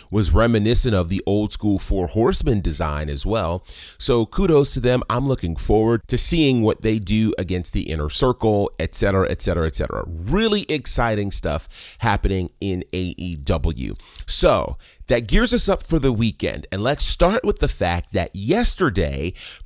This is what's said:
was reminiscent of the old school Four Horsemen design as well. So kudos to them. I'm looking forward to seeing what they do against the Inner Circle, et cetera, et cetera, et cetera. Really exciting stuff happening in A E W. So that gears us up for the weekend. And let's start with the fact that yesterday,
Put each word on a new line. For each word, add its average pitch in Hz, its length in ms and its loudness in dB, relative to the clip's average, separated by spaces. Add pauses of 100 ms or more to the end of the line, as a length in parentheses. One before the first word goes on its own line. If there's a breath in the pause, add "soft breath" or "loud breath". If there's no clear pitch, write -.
was 90 240 2
reminiscent 113 640 4
of 87 140 0
the 95 180 -2
old 104 260 0
school 101 240 0
Four 92 300 -4
Horsemen 117 540 0
design 76 460 -4
as 71 160 -8
well. 92 440 -4
So - 580 -2
kudos 160 480 2
to 123 60 4
them. 123 320 0
I'm 127 160 -2
looking 87 280 -4
forward 110 520 0
to 120 100 0
seeing 139 460 4
what - 180 0
they 110 160 0
do 110 400 0
against 90 360 -4
the - 180 -4
Inner 76 180 -4
Circle, 110 680 2
et 82 160 -4
cetera, 95 340 2
et - 120 -4
cetera, 85 260 0
et - 80 -4
cetera. - 320 -4
Really 180 640 -2
exciting 113 600 0
stuff - 680 -6
happening 98 500 2 (100)
in 92 240 -4 (100)
A 90 240 -4
E 87 180 -8
W. 69 580 -2 (320 loud breath)
So - 520 4 (300 loud breath)
that 120 200 0
gears 247 260 4
us - 160 4
up 180 140 0
for 165 160 0
the 131 120 2
weekend. 101 580 -4
And 98 140 -6
let's 139 220 0
start 196 400 2
with 208 140 -2
the 135 100 0
fact 87 420 -4
that 87 240 -4
yesterday, 98 1000 0 (320 loud breath)